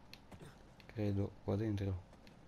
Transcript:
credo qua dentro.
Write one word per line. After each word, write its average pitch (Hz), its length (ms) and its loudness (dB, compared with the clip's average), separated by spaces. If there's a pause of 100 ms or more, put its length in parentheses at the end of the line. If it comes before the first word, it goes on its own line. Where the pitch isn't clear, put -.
(840)
credo 101 460 4 (120)
qua 101 120 4
dentro. 101 480 4 (440)